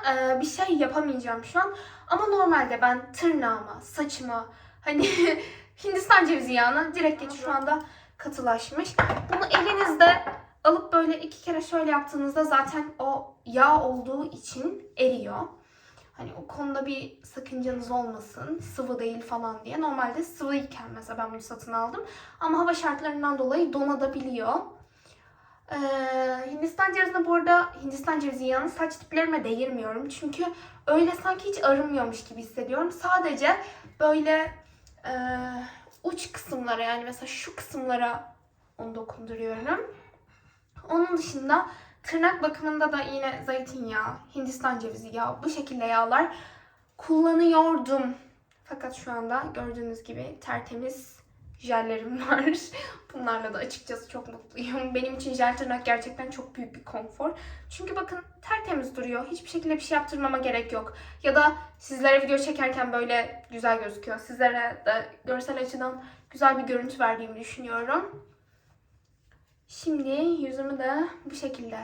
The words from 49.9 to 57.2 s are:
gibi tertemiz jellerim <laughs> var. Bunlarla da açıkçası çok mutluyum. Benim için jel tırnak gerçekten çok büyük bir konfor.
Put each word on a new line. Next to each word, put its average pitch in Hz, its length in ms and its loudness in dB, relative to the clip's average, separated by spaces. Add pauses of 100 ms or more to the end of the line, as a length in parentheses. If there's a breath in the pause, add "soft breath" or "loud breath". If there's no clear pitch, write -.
gibi 254 360 -12
tertemiz 247 760 -8 (420)
jellerim 233 680 -2
<laughs> - 20 -2
var. 294 280 4 (560 loud breath)
Bunlarla 226 400 -4
da - 40 -6
açıkçası - 500 -10
çok - 200 -14
mutluyum. 247 680 -8
Benim 262 200 -2
için 262 200 -6
jel 247 220 4
tırnak 254 300 -4
gerçekten 254 440 -2
çok 262 260 -14
büyük - 180 -10
bir - 100 -20
konfor. 233 460 -6 (400 loud breath)